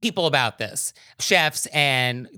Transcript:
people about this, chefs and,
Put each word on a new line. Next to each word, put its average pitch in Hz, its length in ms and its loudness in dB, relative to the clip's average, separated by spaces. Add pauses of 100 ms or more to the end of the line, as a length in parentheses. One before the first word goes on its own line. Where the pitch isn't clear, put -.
people 190 260 0
about 135 320 2
this, - 340 -6 (260)
chefs 160 480 2
and, 127 720 0